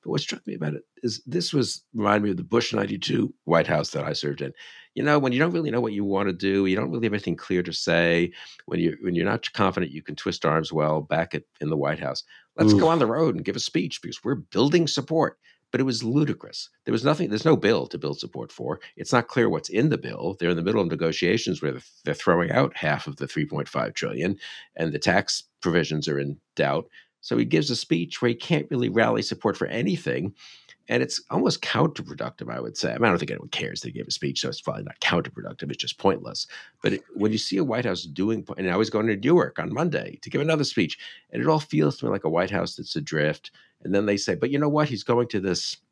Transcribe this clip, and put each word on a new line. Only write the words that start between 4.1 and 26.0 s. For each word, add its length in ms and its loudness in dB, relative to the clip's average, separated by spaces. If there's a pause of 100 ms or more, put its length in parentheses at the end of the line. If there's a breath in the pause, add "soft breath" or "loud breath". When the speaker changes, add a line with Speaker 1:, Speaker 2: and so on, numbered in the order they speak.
Speaker 1:
served 300 -4
in. 100 -6 (420 loud breath)
You 100 -4
know, 160 4
when 120 2
you 80 0
don't 140 2
really 180 -2
know 80 0
what 140 -2
you 100 -2
wanna 300 2
do, 320 2
you 100 2
don't 160 -2
really 140 -2
have 80 0
anything 240 -2
clear 260 -2
to 80 -4
say, 640 2 (320 loud breath)
when 160 -2
you, 200 2
when 140 -2
you're 80 2
not 300 -2
confident 400 0
you 100 -10
can 140 -12
twist 280 -4
arms 280 2
well 260 2
back 340 -2
at, 100 -4 (180)
in 80 -2
the 80 0
White 220 -2
House, 260 -8 (320 loud breath)
let's 160 6
Speaker 2:
Oof. 80 8
Speaker 1:
go 80 6
on 100 4
the 80 4
road 280 2
and 100 -6
give 100 -2
a 60 -6
speech 400 -4
because 200 -12
we're 140 -2
building 500 2
support. 520 0 (340 soft breath)
But 80 0
it 60 2
was 180 -2
ludicrous. 640 0 (160)
There 80 -2
was 140 0
nothing, 240 2
there's 160 0
no 100 8
bill 320 2
to 100 -8
build 220 -6
support 320 -10
for. 300 -8 (160 loud breath)
It's 160 -2
not 160 4
clear 180 2
what's 220 -2
in 180 2
the 100 4
bill. 400 -6
They're 120 2
in 80 4
the 40 -2
middle 200 2
of 80 2
negotiations 720 0
where 140 -2 (280)
they're 100 -2
throwing 380 2
out 240 2
half 320 -2
of 80 -10
the 100 -6
three 200 -2
point 240 -6
five 240 -4
trillion, 440 -2 (380 loud breath)
and 160 -2
the 80 -4
tax 440 0 (180)
provisions 480 0